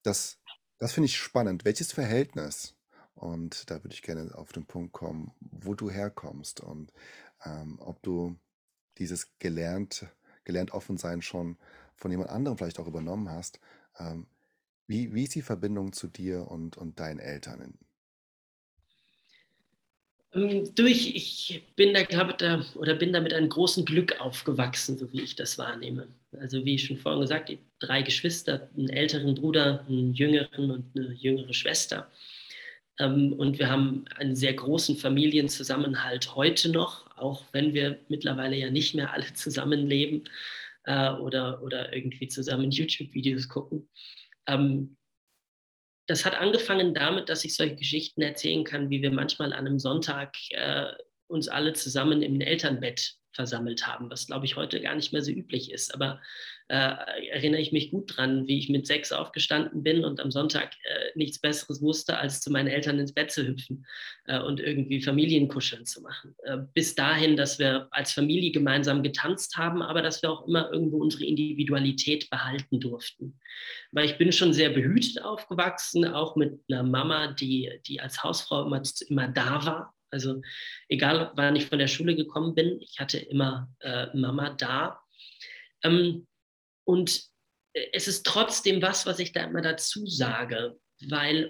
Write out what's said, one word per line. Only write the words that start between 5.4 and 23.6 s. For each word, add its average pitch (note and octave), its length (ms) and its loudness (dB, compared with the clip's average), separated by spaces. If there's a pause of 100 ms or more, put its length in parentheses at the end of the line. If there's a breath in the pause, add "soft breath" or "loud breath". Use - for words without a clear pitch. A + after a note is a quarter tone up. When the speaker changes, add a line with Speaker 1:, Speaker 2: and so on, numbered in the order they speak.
Speaker 1:
du G2+ 160 -6
herkommst F#2 720 -8
und, D#2 320 -14 (520 loud breath)
ähm, D#2 340 -12
ob - 240 -14
du F2 320 -4 (640)
dieses F2 420 -8
gelernt, F2 680 -4 (360 soft breath)
gelernt F2+ 280 -4
Offensein F2 500 -6
schon E2+ 360 -8 (380 soft breath)
von - 160 -6
jemand F#2 180 -4
anderem B2 280 -4
vielleicht E2+ 220 -6
auch E2 80 -10
übernommen E2+ 420 -6
hast. E2 300 -12 (380 soft breath)
Ähm, E2 300 -10 (600)
wie, A2+ 260 -2
wie A#2+ 100 0
ist C#3 120 -6
die D#3 60 -4
Verbindung G2 520 -4
zu - 140 -10
dir F2+ 420 -6
und, E2 280 -10
und D#2+ 220 -10
deinen D#2 200 -8
Eltern? C2 580 -12 (2500)
Speaker 2:
Ähm, G3 420 0
durch, A#3+ 400 6
ich - 480 -8 (120)
bin G3+ 180 8
da, F#3+ 100 6
glaube F3+ 340 2
da, E3+ 280 2 (100)
oder D#3 200 2
bin F3 180 2
da E3+ 80 4
mit D#3+ 120 0
einem D#3+ 160 4
großen F3 360 4